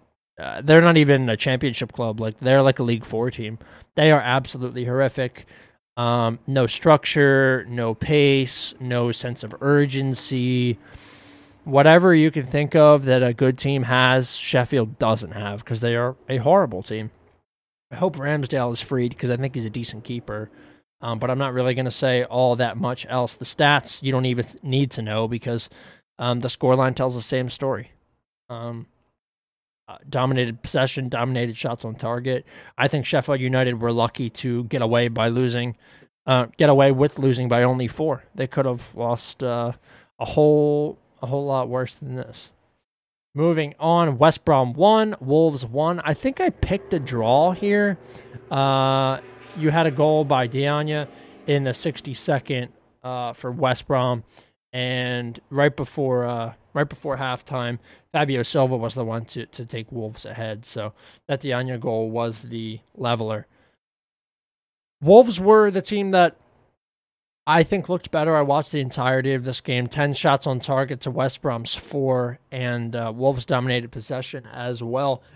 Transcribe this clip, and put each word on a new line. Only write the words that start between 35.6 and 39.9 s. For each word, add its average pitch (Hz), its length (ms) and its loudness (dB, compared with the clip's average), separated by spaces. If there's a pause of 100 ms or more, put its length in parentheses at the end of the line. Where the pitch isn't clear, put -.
uh, 127 220 2 (100)
get 151 120 6
away 139 220 6
with 139 260 0
losing 127 300 0
by 120 160 2
only 127 240 0
four. 151 380 -4 (100)
They 135 100 -4
could 135 200 -2
have 123 280 -6
lost, 117 480 -6
uh, 120 300 -4 (480)